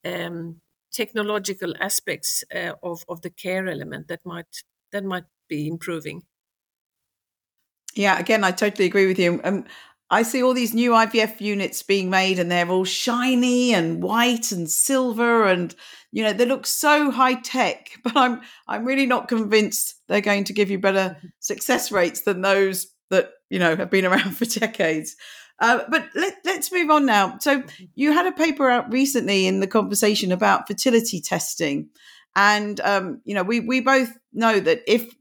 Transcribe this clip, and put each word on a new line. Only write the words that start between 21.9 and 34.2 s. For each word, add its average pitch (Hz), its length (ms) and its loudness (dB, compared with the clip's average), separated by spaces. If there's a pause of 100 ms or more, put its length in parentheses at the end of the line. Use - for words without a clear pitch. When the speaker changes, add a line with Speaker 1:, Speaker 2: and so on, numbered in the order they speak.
Speaker 2:
rates 180 300 0
than 185 220 -2
those 196 440 2 (240)
that, 185 220 2 (180)
you 190 80 -2
know, 165 160 4
have 175 160 -4
been 190 160 2
around 185 300 0
<laughs> - 0 -
for 233 80 -2
decades. 185 720 -2 (420)
Uh, 233 220 2 (100)
but - 240 0
let, 370 200 -2 (100)
let's 339 260 -4
move 349 200 0
on 294 160 6
now. 208 340 2
So 269 220 0
Speaker 1:
Mm-hmm. - 220 -18 (120)
Speaker 2:
you 294 160 2
had 349 140 2
a 359 60 -2
paper 302 380 0
out 240 220 0
recently 233 560 0
in 190 100 0
The 190 80 0
Conversation 202 640 0
about 190 380 2
fertility 226 520 0
testing. 151 680 -4 (480)
And, 208 460 2
um, 190 420 0
you 202 100 -6
know, 190 80 0
we, 233 160 0
we 240 220 0
both 254 360 2 (160)